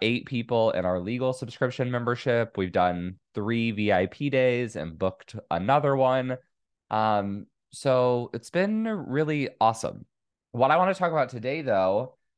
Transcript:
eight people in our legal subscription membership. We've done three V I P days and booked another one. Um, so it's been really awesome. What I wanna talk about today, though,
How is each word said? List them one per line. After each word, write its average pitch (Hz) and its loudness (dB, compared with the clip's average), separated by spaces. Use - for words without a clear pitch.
eight 117 0
people 117 0
in 90 -2
our 90 0
legal 123 -4
subscription 123 -4
membership. 120 -2
We've 92 -2
done 90 0
three 113 -2
V 104 0
I 92 4
P 143 -4
days 123 0
and 80 -8
booked 95 -4
another 135 2
one. 127 0
Um, 104 0
so 127 0
it's - -10
been 214 0
really 151 -2
awesome. - 0
What 131 2
I 160 6
wanna 185 2
talk 180 0
about 143 0
today, 127 -6
though, 104 2